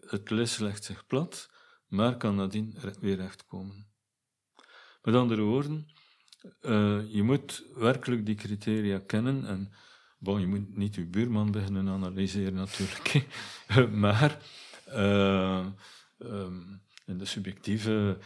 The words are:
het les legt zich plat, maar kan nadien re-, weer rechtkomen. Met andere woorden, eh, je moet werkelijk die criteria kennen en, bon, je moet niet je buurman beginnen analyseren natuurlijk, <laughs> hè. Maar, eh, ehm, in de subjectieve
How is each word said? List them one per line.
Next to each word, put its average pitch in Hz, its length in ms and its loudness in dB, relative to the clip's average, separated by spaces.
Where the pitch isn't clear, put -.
het - 300 -8
les 117 280 0
legt 101 260 -4
zich - 220 -12
plat, - 440 -4
maar 117 300 2
kan 110 180 0
nadien 101 440 -4
re-, 95 220 -10
weer 98 160 0
rechtkomen. 98 720 -12
Met 113 120 2
andere 117 280 4
woorden, 143 440 0
eh, 104 400 4
je 101 100 2
moet 135 420 2
werkelijk 120 520 2
die 107 80 0
criteria 104 640 -2
kennen 123 480 0
en, 98 260 -6
bon, 101 220 0
je 92 60 0
moet 101 300 -2
niet 101 180 -2
je 87 120 -6
buurman 107 440 0
beginnen 98 380 -2
analyseren 95 640 -2
natuurlijk, 95 720 -2
<laughs> - 240 -16
hè. 120 220 6
Maar, 107 540 4
eh, 98 840 2
ehm, 95 420 -10
in 90 120 -8
de 98 60 -8
subjectieve 101 1000 -2